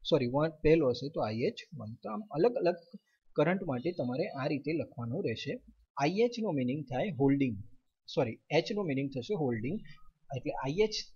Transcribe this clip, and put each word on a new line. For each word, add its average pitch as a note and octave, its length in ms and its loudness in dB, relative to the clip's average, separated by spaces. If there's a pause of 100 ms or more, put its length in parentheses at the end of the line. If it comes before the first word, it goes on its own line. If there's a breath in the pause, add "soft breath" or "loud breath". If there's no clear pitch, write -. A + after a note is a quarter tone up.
(100)
sorry, C3+ 160 4
વન, D3 240 2 (120)
પહેલો D#3 260 6
હશે B2+ 200 -2
તો D#3 120 -4
આઈ A2 200 -2
એચ G3 140 0 (200)
વન. A2+ 200 -10
તો - 160 -10
આમ G#2+ 200 -6
અલગ F#3 240 2
અલગ F3 200 2 (640)
current F3 260 2
માટે D3+ 300 -2
તમારે C#3 360 -2
આ C3 180 -6
રીતે D3 260 -2
લખવાનું B2 520 -4
રહેશે. C#3 360 -4 (360)
આઈ E3 220 0
એચ A#3+ 120 4 (120)
નો G#3 80 0
મીનિંગ C#3 340 0
થાય C3+ 260 -2
holding, C3+ 460 4 (580)
Sorry, B2 240 0 (120)
એચ E3 220 2
નો G#3 100 -2
મીનિંગ C#3 280 0
થશે C3 240 -4
holding. C3 460 0 (560 loud breath)
એટલે C3+ 160 -6
આઈ C#3+ 300 -4
એચ G#3+ 120 2 (220)